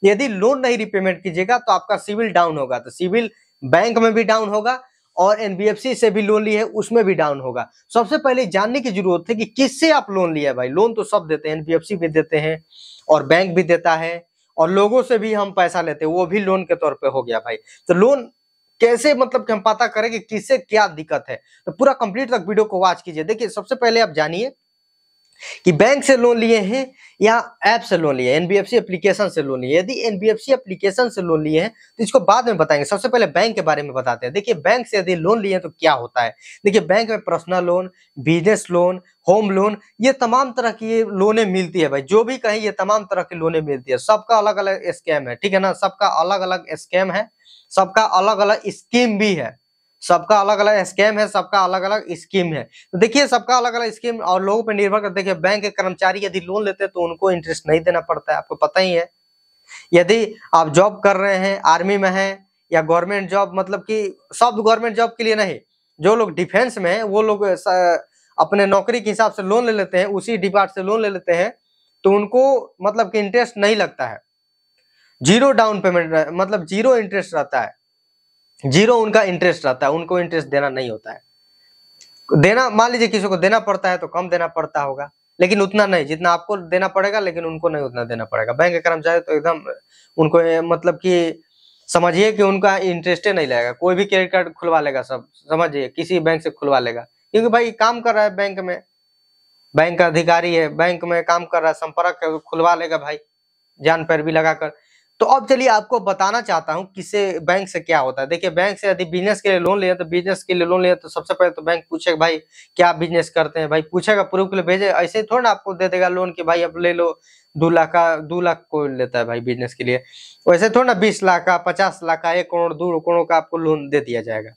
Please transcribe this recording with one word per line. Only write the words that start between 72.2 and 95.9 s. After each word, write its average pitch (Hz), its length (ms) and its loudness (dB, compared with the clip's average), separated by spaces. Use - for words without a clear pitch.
मतलब 202 300 -2
कि 220 80 -2
इंटरेस्ट 226 380 -2
नहीं 208 180 2
लगता 160 320 -4
है, 113 140 -12
ज़ीरो 240 280 6
डाउन 214 280 2
पेमेंट 175 340 0
रह-, 156 180 0
मतलब 190 340 -2
ज़ीरो 220 300 2
इंटरेस्ट 196 400 -4
रहता 139 260 -2
है, - 200 -10
ज़ीरो 196 300 4
उनका 220 280 2
इंटरेस्ट 180 420 0
रहता 131 200 0
है, 139 60 2
उनको 170 280 -2
इंटरेस्ट 165 280 -4
देना 143 220 0
नहीं 131 200 -6
होता 110 220 -12
है। - 100 -16
देना, 220 320 2
मान 226 220 2
लीजिए 233 160 0
किसी 202 200 -2
को 185 100 -2
देना 196 220 2
पड़ता 190 300 -2
है 180 80 -2
तो 160 100 -8
कम 180 220 -6
देना 170 180 -2
पड़ता 156 340 -6
होगा, 139 300 -8
लेकिन 190 220 2
उतना 202 240 2
नहीं 180 200 0
जितना 160 260 0
आपको 170 260 -2
देना 180 300 -2
पड़ेगा, 196 320 -2
लेकिन 170 260 -6
उनको 160 240 -4
नहीं 151 140 -4
उतना 123 200 -6
देना 117 220 -6
पड़ेगा। 110 280 -4
बैंक 170 200 2
के 170 60 -2
कर्मचारी 165 400 0
तो 165 140 -6
एकदम 156 300 -2
उनको 160 240 4
ये, 165 200 2
मतलब 170 340 -2
कि 175 480 0
समझिए 175 440 2
कि 202 120 0
उनका 196 340 2
इंटरेस्ट 175 500 -2
ही 202 60 2
नहीं 160 140 0
लगेगा। 120 240 0
कोई 180 240 0
भी 196 100 0
क्रेडिट 185 260 0
कार्ड 175 220 0
खुलवा 165 280 0
लेगा 135 200 -2
सब, 127 320 -10
समझिए 151 540 -2
किसी 165 320 -4